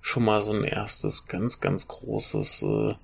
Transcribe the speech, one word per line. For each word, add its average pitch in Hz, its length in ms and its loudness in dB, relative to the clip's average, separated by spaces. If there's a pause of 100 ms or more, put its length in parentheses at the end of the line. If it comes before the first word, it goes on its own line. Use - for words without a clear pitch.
schon - 220 0
mal 107 180 6
so 104 100 0
ein 104 120 2
erstes 104 640 -4
ganz, 110 340 -2
ganz 95 260 0
großes, - 760 -4
äh, 104 300 2 (100)